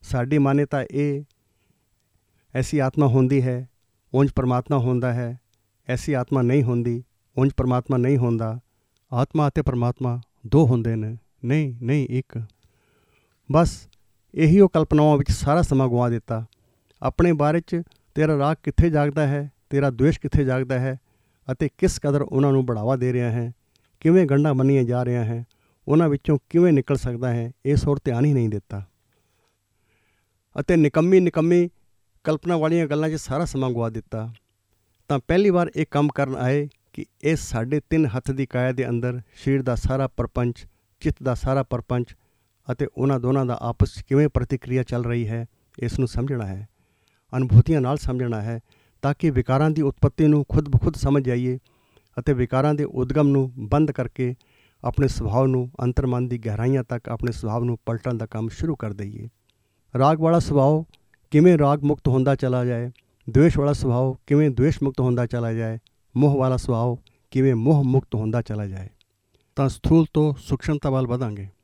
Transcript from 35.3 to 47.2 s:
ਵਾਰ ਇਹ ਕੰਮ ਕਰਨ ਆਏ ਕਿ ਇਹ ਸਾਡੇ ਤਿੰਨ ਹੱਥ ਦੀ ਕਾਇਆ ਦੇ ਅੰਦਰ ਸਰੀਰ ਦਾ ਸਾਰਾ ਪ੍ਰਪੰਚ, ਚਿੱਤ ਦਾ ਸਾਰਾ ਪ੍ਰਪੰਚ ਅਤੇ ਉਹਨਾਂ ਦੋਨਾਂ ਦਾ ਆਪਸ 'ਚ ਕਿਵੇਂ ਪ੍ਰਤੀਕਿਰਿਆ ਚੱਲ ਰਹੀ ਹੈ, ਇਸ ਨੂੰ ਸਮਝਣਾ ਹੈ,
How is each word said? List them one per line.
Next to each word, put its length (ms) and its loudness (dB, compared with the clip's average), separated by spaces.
ਵਾਰ 260 0
ਇਹ 140 -2
ਕੰਮ 180 2
ਕਰਨ 280 -4
ਆਏ 320 -2
ਕਿ 120 -14
ਇਹ 140 0
ਸਾਡੇ 440 -4
ਤਿੰਨ 160 2
ਹੱਥ 240 -6
ਦੀ 160 -4
ਕਾਇਆ 260 -2
ਦੇ 160 -4
ਅੰਦਰ 320 -4
ਸਰੀਰ 280 -2
ਦਾ 140 -2
ਸਾਰਾ 320 -2
ਪ੍ਰਪੰਚ, 580 -4
ਚਿੱਤ 200 -4
ਦਾ 120 -2
ਸਾਰਾ 280 -2
ਪ੍ਰਪੰਚ 520 -6
ਅਤੇ 200 -4
ਉਹਨਾਂ 320 -2
ਦੋਨਾਂ 260 0
ਦਾ 140 -4
ਆਪਸ 340 0
'ਚ 80 -14
ਕਿਵੇਂ 260 2
ਪ੍ਰਤੀਕਿਰਿਆ 540 -4
ਚੱਲ 220 -4
ਰਹੀ 240 -4
ਹੈ, 180 -6
ਇਸ 200 -4
ਨੂੰ 100 -2
ਸਮਝਣਾ 380 -4
ਹੈ, 200 -10